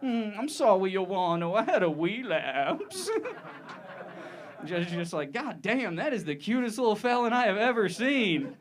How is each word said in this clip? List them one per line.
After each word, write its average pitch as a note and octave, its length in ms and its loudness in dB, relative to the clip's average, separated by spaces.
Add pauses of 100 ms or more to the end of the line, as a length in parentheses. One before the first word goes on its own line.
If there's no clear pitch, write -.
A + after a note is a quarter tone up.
Hmm, A#3 360 0
I'm B3+ 120 -4
sorry, F#3+ 420 4
Your F#3+ 240 0
Honor. E3+ 400 0
I A3 80 4
had D#4 200 4
a F3 60 6
relapse. E3+ 1300 -2
<laughs> - 1500 -10
Just, F3 260 -2
just E3+ 200 -4
like, D3 200 -4
God A#3+ 320 -6
damn, A3 320 0
that C4+ 180 0
is G3+ 100 -2
the D3 120 -2
cutest A3 420 -2
little A#3 180 4
felon A#3+ 380 2
I B3 140 4
have G3 100 4
ever A3+ 320 4
seen. G3 720 2